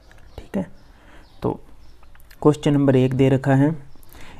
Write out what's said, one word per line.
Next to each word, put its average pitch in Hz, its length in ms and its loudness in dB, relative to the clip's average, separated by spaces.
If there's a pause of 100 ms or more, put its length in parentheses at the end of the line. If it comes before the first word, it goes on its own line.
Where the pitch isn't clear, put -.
(380)
ठीक - 180 -14
है, 185 100 -6 (760)
तो - 180 -4 (840)
क्वेश्चन 151 320 2
नंबर 139 220 2
एक 127 180 2
दे 131 140 2
रखा 135 260 2
है, 139 160 4 (680)